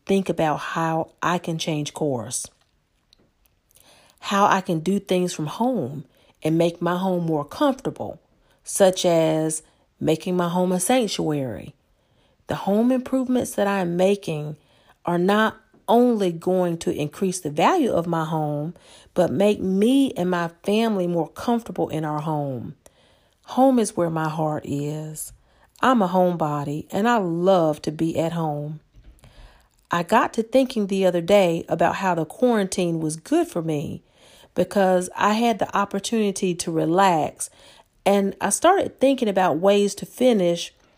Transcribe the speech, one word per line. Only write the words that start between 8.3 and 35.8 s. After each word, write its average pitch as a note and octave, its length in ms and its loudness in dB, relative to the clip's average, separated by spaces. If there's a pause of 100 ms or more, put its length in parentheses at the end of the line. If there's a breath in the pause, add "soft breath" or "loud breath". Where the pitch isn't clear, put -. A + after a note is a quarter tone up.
such F#3 420 2
as D#3+ 600 0 (340 soft breath)
making D#3+ 380 -2
my F3 120 0
home F3+ 220 0
a F3+ 80 0
sanctuary. D#3+ 960 -2 (720)
The - 80 -4
home A3 380 2
improvements B3+ 640 -2
that G3+ 100 0
I G3+ 140 0
am F3 160 -2
making F3 600 0 (500 soft breath)
are F3 120 0
not G#3 400 2 (320)
only A3 420 4
going F3 460 0
to E3+ 160 -4
increase F3+ 460 -4
the D3 100 -6
value A#3+ 420 2
of E3+ 140 0
my E3 180 -2
home, D#3 480 -4 (400 soft breath)
but F3 180 2
make G3 300 2
me A3+ 560 2
and F3 140 -2
my F3 180 -2 (140)
family G#3 440 0
more E3+ 220 -2
comfortable A3+ 640 -4
in D#3+ 140 -4
our D3+ 160 -4
home. C#3+ 560 -6 (720 soft breath)
Home B3+ 340 4
is G3+ 160 -4
where E3+ 140 0
my D#3+ 180 -2
heart D3+ 360 -2
is. D3+ 680 -8 (500 soft breath)
I'm A#3+ 200 4
a F3+ 60 2
homebody, D#3+ 800 0
and G#3 180 0
I A#3+ 80 2
love F3 640 2
to - 80 -6
be D#3+ 280 -2
at E3 140 -2
home. D3+ 480 -6 (1080 soft breath)
I E3+ 140 0
got A#3 300 4
to A3+ 80 0
thinking B3 440 0
the F#3+ 180 0
other F3 160 2
day F3 480 4
about E3+ 280 0
how F#3+ 180 0
the E3 100 0
quarantine F#3 760 0
was D#3+ 160 -4
good E4 320 -2
for F3+ 120 -6
me D#3 440 -6 (500 soft breath)
because F#3 640 2
I G3+ 160 2
had A3+ 260 0
the - 180 -4
opportunity G3 800 -2